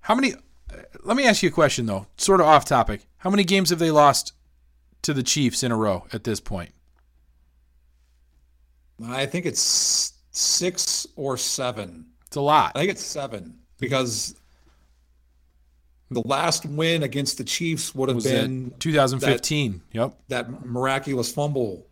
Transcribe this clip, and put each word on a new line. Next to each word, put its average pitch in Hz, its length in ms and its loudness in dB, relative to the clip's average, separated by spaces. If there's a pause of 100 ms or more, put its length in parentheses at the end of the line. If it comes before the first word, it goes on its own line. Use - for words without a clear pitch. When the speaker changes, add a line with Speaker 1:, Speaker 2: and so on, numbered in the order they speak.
Speaker 1:
how - 140 0
many, 262 180 0 (680)
let 220 140 0
me 277 80 2
ask 220 160 6
you 175 80 4
a - 20 -2
question, 139 340 2
though, 101 200 -4 (120)
sort 190 220 4
of 160 80 6
off 151 180 8
topic. 113 360 2 (160)
How 185 120 -4
many 202 140 4
games 185 280 2
have 170 80 -2
they 165 120 2
lost 147 420 6 (720)
to 151 100 0
the 131 100 0
Chiefs 131 400 0
in 123 80 0
a 113 60 0
row 101 360 0
at 110 100 -8
this 107 160 -4
point? 92 320 -8 (2250)
Speaker 2:
I 127 220 -4
think 175 220 -6
it's - 680 0 (180)
six - 840 -2
or 135 220 -4
seven. 104 680 -6 (220)
Speaker 1:
It's - 80 -14
a 147 60 -2
lot. 147 340 4
Speaker 2:
I 135 40 -2
think 185 120 -2
it's - 120 -10
seven 110 540 -10 (220)
because 127 560 -4 (1800)
the 120 160 -2
last 156 400 0
win 160 340 0
against 139 380 -4
the 127 40 -6
Chiefs 165 520 -4
would 131 140 0
have 123 80 0
Speaker 1:
Was 110 100 -2
it 127 140 2
Speaker 2:
been 131 360 -6
Speaker 1:
two 156 160 -2
thousand 135 280 2
fifteen? 135 600 0 (120)
Speaker 2:
that, 110 60 -6
Speaker 1:
Yep. 123 180 -2 (100)
Speaker 2:
that 123 380 -6
miraculous 131 680 -2
fumble 135 600 -4